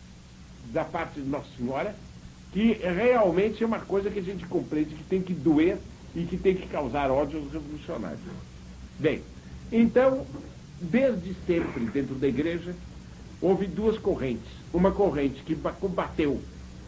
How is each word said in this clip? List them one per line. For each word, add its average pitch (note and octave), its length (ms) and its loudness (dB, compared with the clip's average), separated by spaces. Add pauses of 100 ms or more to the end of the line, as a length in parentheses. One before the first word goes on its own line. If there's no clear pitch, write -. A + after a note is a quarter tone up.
(720)
da D#3 120 0
parte D#3+ 360 -6
de C3+ 80 -4
Nossa C#3 280 -4
Senhora, C3+ 380 -2 (580)
que A3 200 6
realmente G#3 880 4
é A3+ 40 2
uma G#3+ 140 0
coisa G3 300 0
que G3 80 -4
a F#3+ 40 -4
gente F3+ 240 -6
compreende D3+ 480 0
que - 100 -12
tem F#3+ 180 2
que F#3 100 -2
doer D#3+ 460 4 (360)
e E3 100 -2
que F3 120 -4
tem F#3+ 180 4
que F#3 140 -4
causar C#3 420 0
ódio D3 280 2
aos C#3 140 -8
revolucionários. D3 680 -8 (800)
Bem, C3+ 240 2 (480)
então, B3+ 560 6 (540)
desde F#3+ 540 2 (120)
sempre E3+ 400 0
dentro C3 280 -2
da C3+ 140 2
igreja, E3 460 0 (680)
houve F#3 260 4
duas G#3+ 320 2
correntes. C3+ 520 -2 (220)
Uma F3+ 180 6
corrente D3 520 2
que D#3 120 -2
ba-, D3+ 180 -4
combateu D#3 680 0 (480)